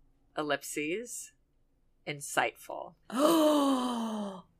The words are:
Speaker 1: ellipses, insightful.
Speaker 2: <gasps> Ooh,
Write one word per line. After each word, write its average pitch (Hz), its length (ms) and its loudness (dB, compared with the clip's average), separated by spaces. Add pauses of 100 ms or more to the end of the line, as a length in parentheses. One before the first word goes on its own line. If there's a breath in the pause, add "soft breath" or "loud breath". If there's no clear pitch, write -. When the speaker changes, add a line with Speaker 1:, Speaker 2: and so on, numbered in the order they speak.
(360)
Speaker 1:
ellipses, 151 960 -4 (760)
insightful. - 840 -4 (100)
Speaker 2:
<gasps> - 100 -10
Ooh, 247 1300 2 (180)